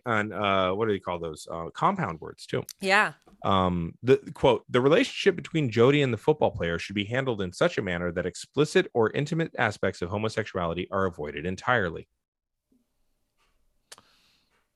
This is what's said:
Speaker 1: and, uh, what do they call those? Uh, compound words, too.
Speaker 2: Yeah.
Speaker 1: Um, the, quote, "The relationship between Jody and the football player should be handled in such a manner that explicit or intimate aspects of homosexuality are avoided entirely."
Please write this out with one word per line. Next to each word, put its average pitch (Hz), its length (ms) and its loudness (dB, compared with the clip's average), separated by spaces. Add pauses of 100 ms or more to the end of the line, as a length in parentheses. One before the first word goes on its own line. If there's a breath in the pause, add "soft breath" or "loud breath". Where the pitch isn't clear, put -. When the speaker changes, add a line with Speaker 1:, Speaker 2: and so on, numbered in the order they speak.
Speaker 1:
and, 107 280 0
uh, 95 400 2
what 110 140 -2
do 104 60 0
they 95 60 -2
call 90 200 -6
those? 80 320 -10
Uh, 82 220 -8
compound 156 480 -2
words, - 240 -16
too. - 180 -4 (160)
Speaker 2:
Yeah. 196 340 2 (300)
Speaker 1:
Um, 87 600 2
the, 131 140 6 (160)
quote, 127 360 2
"The 123 100 2
relationship 175 560 2
between 151 360 -2
Jody 131 300 6
and 127 120 0
the 104 40 -2
football 120 340 2
player 85 280 -2
should - 160 -10
be 101 80 0
handled 120 380 -2
in 90 100 -4
such 170 260 0
a - 40 -2
manner 87 320 -2
that 87 120 -2
explicit - 680 0
or 110 180 4
intimate 160 460 -2
aspects 107 440 -2
of 87 80 -4
homosexuality 98 840 -4
are 95 140 0
avoided 76 400 -6
entirely." 95 640 -2 (2750 soft breath)